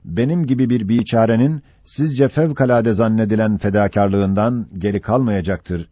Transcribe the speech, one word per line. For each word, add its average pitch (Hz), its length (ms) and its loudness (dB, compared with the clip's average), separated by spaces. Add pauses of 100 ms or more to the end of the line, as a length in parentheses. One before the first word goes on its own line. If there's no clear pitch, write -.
benim 139 420 -2
gibi 123 240 0
bir 110 180 -2
biçarenin 117 760 2 (220)
sizce 139 440 0
fevkalade 127 640 0
zannedilen 110 680 0
fedakarlığından 101 1080 0 (100)
geri 101 220 -2
kalmayacaktır 95 920 -2